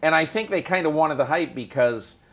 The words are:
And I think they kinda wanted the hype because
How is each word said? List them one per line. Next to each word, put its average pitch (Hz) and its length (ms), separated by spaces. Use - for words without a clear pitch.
And 156 120
I 160 120
think 214 240
they 185 120
kinda 175 280
wanted 156 280
the 135 80
hype 151 300
because 120 600